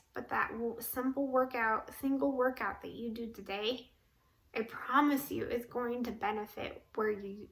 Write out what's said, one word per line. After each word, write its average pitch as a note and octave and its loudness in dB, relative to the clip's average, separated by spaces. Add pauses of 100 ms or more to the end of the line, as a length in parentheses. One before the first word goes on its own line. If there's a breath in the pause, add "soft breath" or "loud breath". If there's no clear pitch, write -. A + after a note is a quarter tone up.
(140)
but - -8
that G#3+ 2
w-, A3+ -2
simple C4 0
workout, B3+ 2 (100)
single C4+ 4
workout B3 2
that F3+ -8
you A#3 -6
do A#3 -6
today, G#3 -4 (680)
I A3+ 2
promise C#4 4
you - -2
it's A#3+ -2
going A#3+ -2
to A#3 -4
benefit - -4 (100)
where G#4+ 2
you, G3+ -6